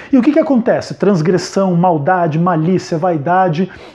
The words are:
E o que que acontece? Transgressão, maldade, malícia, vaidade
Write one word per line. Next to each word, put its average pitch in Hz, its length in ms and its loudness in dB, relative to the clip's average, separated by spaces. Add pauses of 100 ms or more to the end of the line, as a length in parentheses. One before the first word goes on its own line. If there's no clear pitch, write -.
(120)
E 277 60 2
o 247 40 4
que 277 120 2
que 320 60 2
acontece? 220 560 0
Transgressão, 185 840 0
maldade, 170 600 0
malícia, 175 600 0
vaidade 170 760 0 (240)